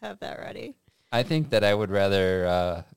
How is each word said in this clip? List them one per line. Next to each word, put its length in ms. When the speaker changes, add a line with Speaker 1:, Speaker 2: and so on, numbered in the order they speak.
Speaker 1:
Have 180
that 200
ready. 360
Speaker 2:
I 120
think 260
that 160
I 80
would 180
rather, 560
uh, 340